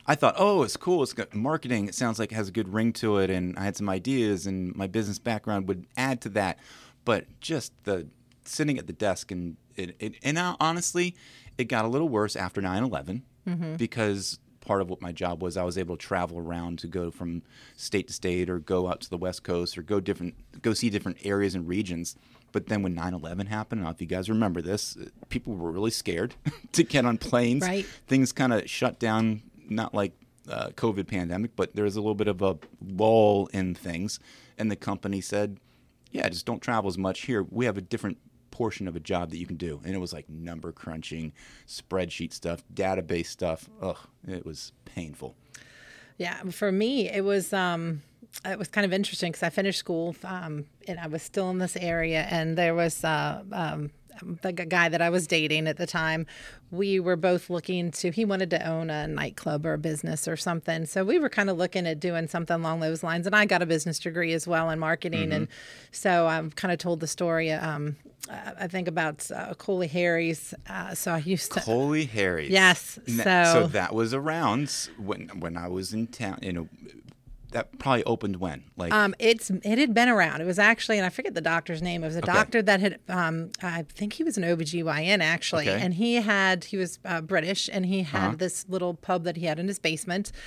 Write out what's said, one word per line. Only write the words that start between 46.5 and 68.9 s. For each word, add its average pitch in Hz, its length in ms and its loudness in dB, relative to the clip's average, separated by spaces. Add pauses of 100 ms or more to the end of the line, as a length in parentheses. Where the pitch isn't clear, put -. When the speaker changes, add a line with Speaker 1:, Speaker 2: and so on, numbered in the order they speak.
Speaker 2:
for 196 200 0
me, 214 380 2
it 202 160 -2
was, 196 280 0
um, 170 500 0 (420)
it 190 140 -6
was 202 100 -6
kind 208 160 2
of 180 80 2
interesting 190 400 -2
'cause - 100 -6
I 170 80 2
finished 196 280 0
school, 170 360 -2 (100)
um, 165 420 -8 (200)
and 175 140 -8
I 170 60 -8
was 156 160 -6
still 190 280 -2
in 185 80 0
this 180 180 -2
area, 165 540 0
and 165 280 0
there 170 160 6
was, 170 300 2
uh, 147 380 0 (100)
um, 151 380 -4 (520)
the 185 100 -2
g-, 175 140 -4
guy 170 240 6
that 160 100 2
I 170 80 4
was 170 180 2
dating 156 400 2
at 156 120 0
the 175 80 -2
time. 160 400 0 (440)
We 190 300 2
were 180 160 2
both 180 320 2
looking 175 440 -2
to, - 180 -2
he 220 160 2
wanted 190 240 0
to 165 180 0
own 165 220 -2
a 151 160 -2
nightclub 147 580 -4
or 160 100 0
a 151 40 -2
business 156 500 -2
or 160 80 -2
something. 165 480 -2
So 190 200 -2
we 254 140 4
were 294 120 2
kinda 196 240 2
looking 180 320 0
at 160 140 -2
doing 165 280 0
something 170 280 -2
along 165 240 0
those 160 220 0
lines. 170 240 0
And 196 80 0
I 208 120 8
got 185 160 4
a 175 40 0
business 160 320 0
degree 165 360 0
as 160 120 -2
well 165 220 2
in 160 100 0
marketing. 160 520 0
Speaker 1:
Mm-hmm. - 20 0
Speaker 2:
And - 160 0 (420)
so 175 360 4
I've 160 280 0
kinda 180 220 0
told 170 240 0
the 160 60 -4
story, 165 440 0
um, 151 460 -2 (320)
I, - 240 -12 (120)
I - 20 -4
think 175 220 -2
about, 160 420 -2